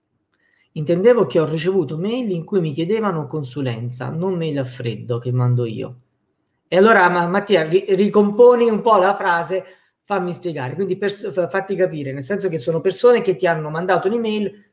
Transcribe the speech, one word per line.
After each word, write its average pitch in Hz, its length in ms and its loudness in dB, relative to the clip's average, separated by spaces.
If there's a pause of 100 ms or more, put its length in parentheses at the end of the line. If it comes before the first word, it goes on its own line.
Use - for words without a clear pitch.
(720)
Intendevo 185 540 2
che 170 160 2
ho 156 40 2
ricevuto 160 520 -2
mail 220 340 -4
in 165 140 -6
cui 196 160 -2
mi 156 100 -2
chiedevano 170 560 -2
consulenza, 127 800 -6
non 180 260 -4
mail 160 240 -4
a 135 40 -2
freddo 117 540 -6
che 123 160 -4
mando 123 320 2
io. 110 300 -8 (760)
E 165 80 0
allora, 196 320 6
Ma-, 175 180 0
Mattia, 185 400 0
ri-, 180 220 0
ricomponi 208 800 4
un 214 100 0
po' 226 160 4
la 180 180 4
frase, 175 520 -2 (380)
fammi 180 280 -4
spiegare. 147 440 -8
Quindi 185 200 -4
pers-, 196 380 -4
fa-, 170 160 -2
fatti 190 260 -4
capire, 160 380 -2
nel 139 100 -8
senso 190 240 -4
che 160 100 -2
sono 160 220 -2
persone 233 400 4
che 190 160 0
ti 180 120 0
hanno 160 220 -2
mandato 175 380 0
un'email, 214 640 -4